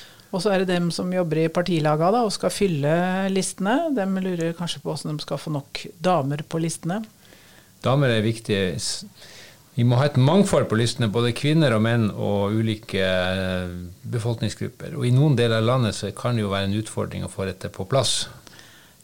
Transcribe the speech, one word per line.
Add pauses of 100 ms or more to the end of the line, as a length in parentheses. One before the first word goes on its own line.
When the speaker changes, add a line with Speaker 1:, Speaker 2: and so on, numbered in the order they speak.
(340)
Speaker 1:
Og
så
er
det
dem
som
jobber
i
partilaga
da,
og
skal
fylle
listene.
Dem
lurer
kanskje
på
hvordan
de
skal
få
nok (180)
damer
på
listene. (840)
Speaker 2:
Damer
er
viktige.
S-, (720)
vi
må
ha
et
mangfold
på
listene,
både
kvinner
og
menn
og
ulike,
eh, (380)
befolkningsgrupper.
Og
i
noen
deler
av
landet
så
kan
det
jo
være
en
utfordring
å
få
dette
på
plass. (800)